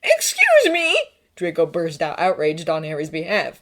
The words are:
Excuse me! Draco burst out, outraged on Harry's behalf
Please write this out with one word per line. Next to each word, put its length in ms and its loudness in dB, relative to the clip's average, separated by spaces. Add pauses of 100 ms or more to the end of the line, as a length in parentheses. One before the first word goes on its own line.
Excuse 680 4
me! 260 0 (380)
Draco 300 -2
burst 360 -4
out, 180 -4
outraged 500 0
on 140 -2
Harry's 260 -6
behalf 520 -4